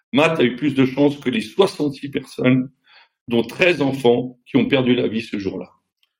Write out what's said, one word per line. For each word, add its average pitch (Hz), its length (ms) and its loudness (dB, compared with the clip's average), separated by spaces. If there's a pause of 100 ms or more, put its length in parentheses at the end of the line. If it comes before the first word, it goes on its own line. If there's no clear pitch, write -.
(120)
Matt 160 280 2
a - 40 4
eu - 120 0
plus 143 180 -2
de 131 120 2
chance 143 320 0
que - 120 -6
les 110 100 -2
soixante-six 147 680 -2
personnes, 131 640 0 (580)
dont 117 140 2
treize 175 380 0
enfants, 131 640 0
qui - 120 -2
ont 113 100 2
perdu 123 280 2
la - 120 0
vie 110 160 -6
ce - 160 -10
jour-là. 92 320 -8 (500)